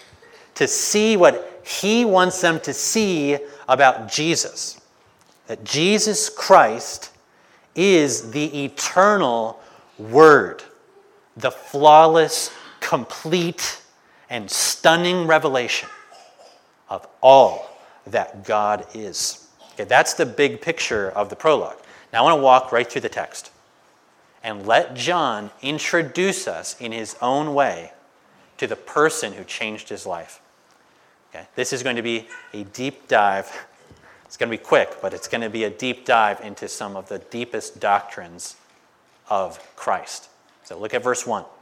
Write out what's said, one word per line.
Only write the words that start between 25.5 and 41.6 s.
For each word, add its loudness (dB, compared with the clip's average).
introduce -4
us -10
in -10
his -12
own -2
way -2
to -4
the -8
person -2
who -16
changed -10
his -14
life. -12
Okay, -20
this -6
is -8
going -4
to -6
be -6
a -14
deep -12
dive. 2
It's -20
gonna -4
be -6
quick, -2
but -8
it's -14
gonna -6
be -6
a -4
deep -8
dive 2
into -14
some -12
of -14
the -12
deepest -12
doctrines -6
of -4
Christ. -8
So -18
look -10
at -2
verse -4
one. -6